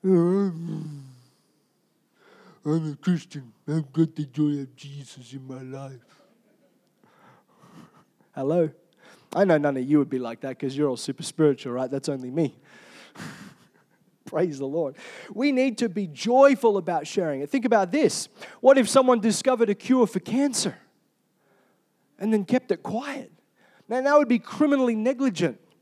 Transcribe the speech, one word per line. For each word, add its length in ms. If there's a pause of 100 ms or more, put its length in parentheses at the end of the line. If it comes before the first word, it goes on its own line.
"I'm 1000 (1600)
a 340
Christian. 520 (160)
I've 240
got 240
the 80
joy 380
of 120
Jesus 600
in 120
my 140
life." 640 (2000)
Hello? 360 (640)
I 100
know 140
none 180
of 80
you 140
would 100
be 100
like 220
that 180
'cause 180
you're 120
all 80
super 260
spiritual, 520
right? 160
That's 180
only 220
me. 280 (560)
<laughs> 1080
Praise 340
the 80
Lord. 300 (360)
We 200
need 260
to 100
be 180
joyful 680
about 300
sharing 340
it. 100
Think 140
about 260
this. 380 (320)
What 180
if 100
someone 320
discovered 500
a 40
cure 320
for 140
cancer 580 (1400)
and 140
then 120
kept 260
it 120
quiet? 500 (560)
Man, 160
that 120
would 120
be 100
criminally 560
negligent. 680 (220)